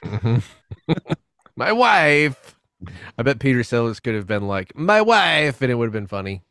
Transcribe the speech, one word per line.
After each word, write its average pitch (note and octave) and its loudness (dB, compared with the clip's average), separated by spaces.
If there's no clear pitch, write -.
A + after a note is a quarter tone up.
Mm-hmm. - -4
<laughs> - -8
My C3+ -2
wife. D#3+ 2
I A#2 -4
bet B2+ 0
Peter B2 2
Sellers A#2 -2
could A#2 -4
have G2+ -6
been G2+ -2
like, G2 -6
My G3+ 2
wife, E3+ 2
and C3 0
it B2 0
would A#2 -2
have A2 -4
been G#2 -6
funny. G2 -8